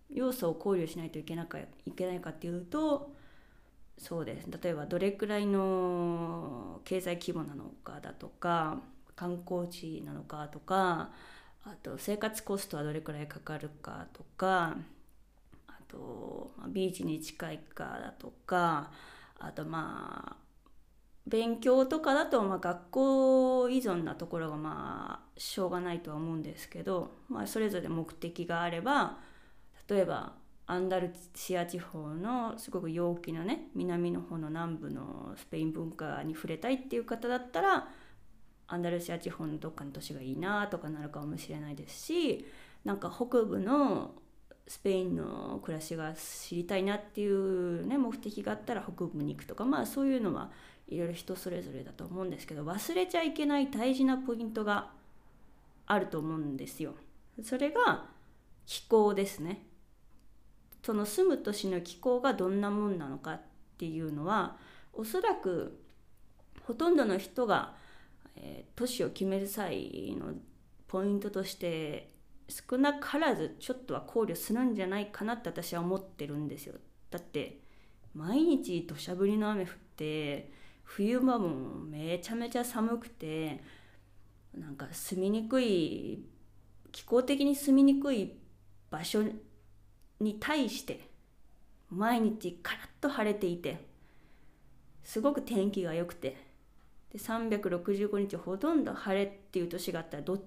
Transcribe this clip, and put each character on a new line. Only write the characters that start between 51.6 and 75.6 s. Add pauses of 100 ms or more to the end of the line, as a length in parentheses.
ぞ
れ
だ
と
思
う
ん
で
す
け
ど、
忘
れ
ち
ゃ
い
け
な
い
大
事
な
ポ
イ
ン
ト
が (960)
あ
る
と
思
う
ん
で
す
よ。 (480)
そ
れ
が (600)
気
候
で
す
ね。 (1160)
そ
の
住
む
都
市
の
気
候
が
ど
ん
な
も
ん
な
の
か
っ (380)
て
い
う
の
は、 (360)
お
そ
ら
く (800)
ほ
と
ん
ど
の
人
が、 (640)
え
ー、
都
市
を
決
め
る
際
の (540)
ポ
イ
ン
ト
と
し
て (380)
少
な
か
ら
ず
ち
ょ
っ
と
は
考
慮
す
る
ん
じ
ゃ
な
い
か
な
っ
て
私